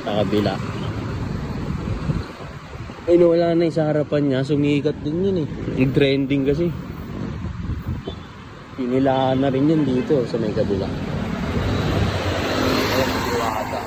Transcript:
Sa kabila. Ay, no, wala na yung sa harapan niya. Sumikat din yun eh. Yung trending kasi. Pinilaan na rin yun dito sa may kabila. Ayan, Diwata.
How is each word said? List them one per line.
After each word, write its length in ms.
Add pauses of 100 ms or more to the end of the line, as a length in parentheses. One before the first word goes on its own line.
Sa 60 (100)
kabila. 340 (2500)
Ay, 80
no, 160
wala 240
na 80
yung 80
sa 160
harapan 360
niya. 200
Sumikat 560
din 240
yun 160
eh. 60 (320)
Yung 100
trending 560
kasi. 240 (2000)
Pinilaan 680
na 80
rin 160
yun 160
dito 440
sa 120
may 160
kabila. 320
Ayan, 2250 (160)
Diwata. 600